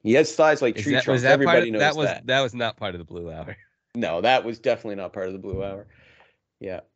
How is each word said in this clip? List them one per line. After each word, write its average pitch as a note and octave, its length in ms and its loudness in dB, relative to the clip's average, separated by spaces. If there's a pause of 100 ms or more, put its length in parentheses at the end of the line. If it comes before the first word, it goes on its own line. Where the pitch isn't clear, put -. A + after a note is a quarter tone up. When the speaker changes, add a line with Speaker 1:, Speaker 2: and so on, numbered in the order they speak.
Speaker 1:
He A2 100 4
has D3+ 200 4
thighs D#3 300 4
like A#2+ 160 0
Speaker 2:
Is G#2+ 40 -6
Speaker 1:
tree C#3+ 100 0
Speaker 2:
that, B2+ 100 2
Speaker 1:
trunks. C3 140 2
Speaker 2:
was A#2+ 40 0
that B2+ 60 0
part C3+ 60 8 (240)
Speaker 1:
Everybody - 120 2
Speaker 2:
of, A2+ 40 -4
Speaker 1:
knows G#2+ 80 -2
Speaker 2:
that D3 140 2
was, D3+ 120 0
Speaker 1:
that. F2+ 180 -6
Speaker 2:
that B2+ 160 2
was B2 140 -4
not A#2 200 -4
part G2 200 -8
of F2 40 -10
the E2+ 60 -12
Blue E2+ 260 -12
Hour. D#2+ 240 -12 (380)
Speaker 1:
No, F2 280 -2
that B2 220 4
was A2 140 -8
definitely A2 380 -4
not F#2 180 -10
part F#2+ 140 -6
of F#2+ 60 -8
the F#2+ 60 -12
Blue F#2+ 240 -8
Hour. G2 220 -10 (760)
Yeah. F#2 200 -10 (160)